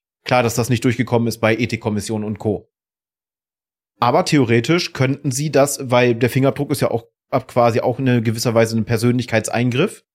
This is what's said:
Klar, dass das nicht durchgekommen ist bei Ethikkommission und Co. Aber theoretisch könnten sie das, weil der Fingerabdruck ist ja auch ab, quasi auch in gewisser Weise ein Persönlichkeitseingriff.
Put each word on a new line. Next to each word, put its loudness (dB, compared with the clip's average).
Klar, 2
dass -2
das -2
nicht 0
durchgekommen 0
ist -6
bei 2
Ethikkommission -4
und -8
Co. -4
Aber 2
theoretisch 2
könnten -2
sie -4
das, 0
weil 4
der 0
Fingerabdruck 0
ist -2
ja 0
auch -4
ab, -4
quasi 2
auch -2
in 0
gewisser -2
Weise 2
ein -2
Persönlichkeitseingriff. -2